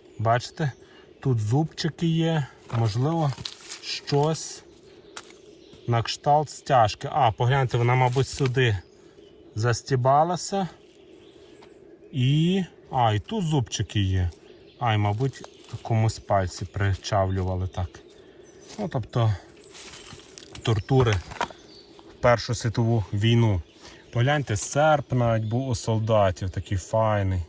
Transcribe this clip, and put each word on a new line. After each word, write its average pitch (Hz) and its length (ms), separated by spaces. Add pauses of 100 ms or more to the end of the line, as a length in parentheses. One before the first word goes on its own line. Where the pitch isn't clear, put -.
(200)
Бачите, 120 520 (500)
тут 127 180
зубчики 147 680
є, 160 400 (300)
можливо, 131 540 (500)
щось - 840 (1200)
на 120 160
кшталт 147 460
стяжки. 123 600
А, 127 200
погляньте, 127 460
вона, 120 180
мабуть, 127 320
сюди 123 500 (800)
застібалася. 139 1120 (1400)
І... 156 520 (280)
а, 120 220
і 104 60
тут 214 260
зубчики 139 540
є. 92 300 (500)
А, 117 140
і, 107 40
мабуть, 107 460 (380)
комусь 110 380
пальці 98 460
причавлювали 95 1000
так. 92 220 (920)
Ну, 202 120
тобто, 110 420 (1300)
тортури 120 500
в - 1120
Першу 120 340
світову 113 580
війну. 110 480 (520)
Погляньте, 127 440
серп 147 560
навіть 117 300
був 117 240
у 123 80
солдатів, 107 760
такий 95 280
файний. 101 720